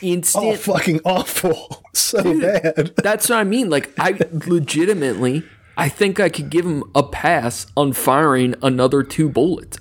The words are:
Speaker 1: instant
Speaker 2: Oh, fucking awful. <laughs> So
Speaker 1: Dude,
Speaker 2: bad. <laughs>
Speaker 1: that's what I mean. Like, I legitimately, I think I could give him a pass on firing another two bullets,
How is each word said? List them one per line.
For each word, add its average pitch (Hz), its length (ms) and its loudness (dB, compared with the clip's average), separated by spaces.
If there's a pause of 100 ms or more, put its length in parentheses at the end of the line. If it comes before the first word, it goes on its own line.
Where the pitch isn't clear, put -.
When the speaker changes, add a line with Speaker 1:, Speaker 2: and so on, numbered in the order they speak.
Speaker 1:
instant 185 440 -2
Speaker 2:
Oh, 214 100 0
fucking 180 480 0
awful. - 840 -2
<laughs> - 60 -18
So - 300 0
Speaker 1:
Dude, 320 180 2
Speaker 2:
bad. 165 560 0
<laughs> - 60 0
Speaker 1:
that's 214 260 0
what 233 80 2
I 214 60 2
mean. 214 260 0
Like, 143 300 -2
I 190 180 0 (300)
legitimately, 151 960 0 (340)
I 147 120 0
think 196 320 0
I 180 80 4
could 143 200 -8
give 170 160 2
him 151 180 -4 (120)
a 143 80 6
pass 135 640 -2 (100)
on 143 160 2
firing 127 720 2
another 131 400 2
two 156 260 -2
bullets, 156 520 -2